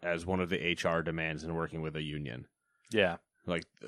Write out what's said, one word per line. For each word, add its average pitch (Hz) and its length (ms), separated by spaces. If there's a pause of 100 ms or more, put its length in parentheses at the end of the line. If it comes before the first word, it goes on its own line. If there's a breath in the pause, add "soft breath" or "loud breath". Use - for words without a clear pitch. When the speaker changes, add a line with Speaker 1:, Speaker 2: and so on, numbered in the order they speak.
Speaker 1:
as 85 240
one 92 140
of 87 100
the 95 120
H 85 220
R 82 180
demands 80 400
in 82 120
working 82 260
with 78 160
a 78 60
union. 73 460 (440)
Speaker 2:
Yeah. 92 240 (300)
Speaker 1:
Like, 85 180 (240)